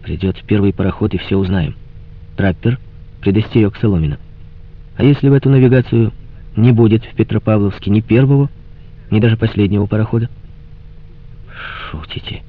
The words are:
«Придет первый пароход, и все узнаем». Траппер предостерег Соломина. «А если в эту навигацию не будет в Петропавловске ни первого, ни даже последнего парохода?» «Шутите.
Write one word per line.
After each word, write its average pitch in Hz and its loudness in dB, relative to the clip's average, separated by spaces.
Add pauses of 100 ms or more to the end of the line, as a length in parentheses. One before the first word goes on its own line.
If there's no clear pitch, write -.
«Придет 85 -4
первый 101 2
пароход, 98 -2
и - -4
все - -2
узнаем». 92 -2 (600)
Траппер 101 -2 (420)
предостерег 101 2
Соломина. 80 0 (800)
«А 113 0
если 139 4
в 139 6
эту 135 2
навигацию 123 4 (440)
не 117 4
будет 113 4
в - -18
Петропавловске 104 0
ни 107 4
первого, 135 2 (640)
ни 107 2
даже 113 2
последнего 104 0
парохода?» 110 -2 (1600)
«Шутите. - -12